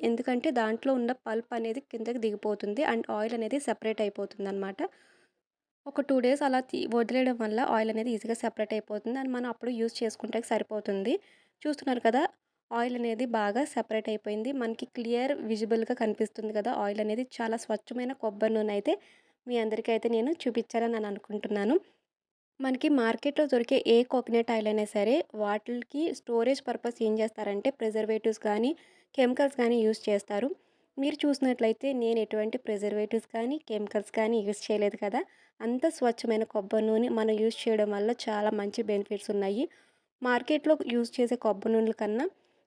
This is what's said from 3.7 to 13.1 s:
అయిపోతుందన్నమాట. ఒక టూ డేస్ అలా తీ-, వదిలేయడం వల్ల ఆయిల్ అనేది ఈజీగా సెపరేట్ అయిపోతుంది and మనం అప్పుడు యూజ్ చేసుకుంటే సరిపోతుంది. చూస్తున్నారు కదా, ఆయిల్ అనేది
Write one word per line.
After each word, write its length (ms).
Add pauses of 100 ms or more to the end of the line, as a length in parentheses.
అయిపోతుందన్నమాట. 800 (1080)
ఒక 160
టూ 180
డేస్ 220
అలా 200
తీ-, 280
వదిలేయడం 480
వల్ల 300
ఆయిల్ 240
అనేది 200
ఈజీగా 240
సెపరేట్ 380
అయిపోతుంది 440
and 120
మనం 200
అప్పుడు 220
యూజ్ 240
చేసుకుంటే 480
సరిపోతుంది. 720 (480)
చూస్తున్నారు 400
కదా, 200 (500)
ఆయిల్ 240
అనేది 360